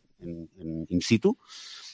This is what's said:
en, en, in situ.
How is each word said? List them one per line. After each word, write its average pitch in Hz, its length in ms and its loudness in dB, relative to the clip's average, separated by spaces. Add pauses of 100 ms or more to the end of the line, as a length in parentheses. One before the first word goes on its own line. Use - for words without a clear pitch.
(180)
en, 82 400 -10
en, 82 320 -6
in 90 120 4
situ. 120 360 4 (560)